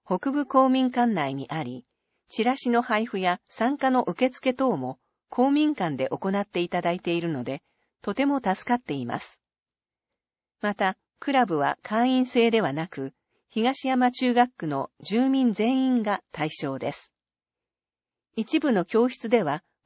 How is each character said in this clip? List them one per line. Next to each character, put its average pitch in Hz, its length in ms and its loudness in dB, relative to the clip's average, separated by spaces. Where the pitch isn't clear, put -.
北 196 260 -2
部 285 140 -2
公 262 220 4
民 254 220 2
館 240 220 0
内 143 220 -2
に 135 160 -8
あ 160 120 -6
り、 127 220 -10
チ - 160 -2
ラ 254 120 2
シ 247 140 -2
の 233 100 4
配 226 240 -2
布 226 140 -6
や 185 220 0
参 254 260 -2
加 269 140 0
の 254 140 2
受 254 260 0
付 254 240 -2
等 254 220 0
も 127 220 -6
公 262 220 2
民 302 240 2
館 160 220 -2
で 131 120 -2
行 165 220 -4
っ 202 180 -2
て 175 120 -4
い 175 100 -2
た 180 100 -2
だ 175 120 0
い 180 80 -4
て 175 120 -2
い 170 80 0
る 170 100 -2
の 131 140 -4
で、 135 180 -6
と 202 140 -6
て 262 100 0
も 285 140 2
助 196 160 0
か 240 80 2
っ 247 60 -2
て - 140 -8
い 135 100 -4
ま - 160 -6
す。 - 200 -18
ま 262 120 0
た、 190 220 0
ク 277 120 -4
ラ 254 120 4
ブ 170 140 0
は 143 240 0
会 233 260 0
員 254 160 2
制 233 260 4
で 220 120 2
は 139 100 0
な 160 160 -4
く、 135 240 -8
東 247 380 -2
山 254 240 2
中 247 220 0
学 240 220 4
区 165 120 -8
の 143 240 -4
住 240 260 0
民 262 240 2
全 247 300 0
員 254 200 2
が 202 200 -2
対 - 160 -2
象 135 300 -4
で 123 140 -6
す。 - 200 -18
一 226 260 0
部 285 120 2
の 180 140 2
教 240 240 4
室 - 180 -10
で 226 140 4
は 151 200 -2